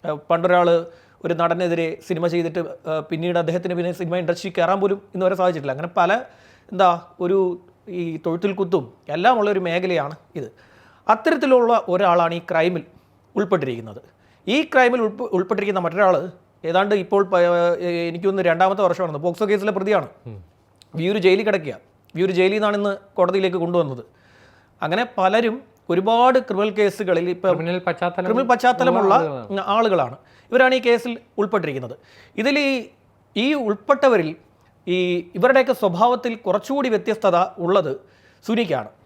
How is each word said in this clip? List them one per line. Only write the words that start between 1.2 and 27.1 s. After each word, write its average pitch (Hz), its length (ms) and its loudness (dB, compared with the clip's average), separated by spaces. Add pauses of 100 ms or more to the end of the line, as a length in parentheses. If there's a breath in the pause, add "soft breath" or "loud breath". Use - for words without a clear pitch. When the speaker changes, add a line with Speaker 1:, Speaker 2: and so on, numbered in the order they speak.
Speaker 1:
ഒരു 170 180 -2
നടനെതിരെ 170 460 0 (200)
സിനിമ 170 160 -2 (100)
ചെയ്തിട്ട്, 170 260 -2 (300)
ഏഹ്, 156 200 -4
പിന്നീട് 170 320 -2
അദ്ദേഹത്തിന് 175 360 -4
പിന്നെ 175 220 -4
സിനിമ 175 240 -4
ഇൻഡസ്ട്രി 175 340 -4
കയറാൻ 180 220 0
പോലും 196 180 0 (160)
ഇന്ന് 185 120 -2
വരെ 185 160 0
സാധിച്ചിട്ടില്ല. 147 340 -2
അങ്ങനെ 170 240 -10
പല 175 120 4 (600 soft breath)
എന്താ 185 180 4 (300)
ഒരു 185 180 0 (640)
ഈ - 20 -4 (240)
തൊഴുത്തിൽ 170 340 -2
കുത്തും 175 240 0 (320)
എല്ലാം 226 240 2
ഉള്ളൊരു 208 280 0
മേഖലയാണ് 170 460 -2 (260)
ഇത്. 117 100 -12 (640 soft breath)
അത്തരത്തിലുള്ള 247 580 2 (220)
ഒരാളാണ് 170 400 2
ഈ 170 160 -8
ക്രൈമിൽ 170 340 0 (540)
ഉൾപ്പെട്ടിരിക്കുന്നത്. 127 640 -4 (520 soft breath)
ഈ - 20 2 (160)
ക്രൈമിൽ 247 320 4
ഉൾപ്പെ-, 214 320 -6
ഉൾപ്പെട്ടിരിക്കുന്ന 196 480 -2
മറ്റൊരാൾ 180 320 2 (520)
ഏതാണ്ട് 196 240 0 (120)
ഇപ്പോൾ 196 260 0
പ-, 180 100 2 (460)
ഏ, - 20 -2 (200)
എനിക്ക് 170 180 -6
തോന്നുന്നു 190 240 0
രണ്ടാമത്തെ 190 360 2
വർഷമാണെന്ന് 170 380 -2
പോക്സോ 175 260 -2
കേസിലെ 208 280 0
പ്രതിയാണ്. 190 300 0 (200)
Speaker 2:
ഉം. 110 80 -14 (640)
Speaker 1:
വിയൂർ 185 260 0
ജയിലിൽ 190 240 4
കിടക്കുക, 156 260 -4 (420)
വിയൂർ 190 220 0
ജയിലിൽ 190 180 2
നിന്നാണ് 208 240 0
ഇന്ന് 202 120 -2 (240)
കോടതിയിലേക്ക് 185 480 0
കൊണ്ടുവന്നത്. 160 400 -2 (800 soft breath)
അങ്ങനെ 185 200 -2 (140)
പലരും 214 380 2 (360)
ഒരുപാട് 233 460 4
ക്രിമിനൽ 214 400 -2
കേസുകളിൽ 185 560 0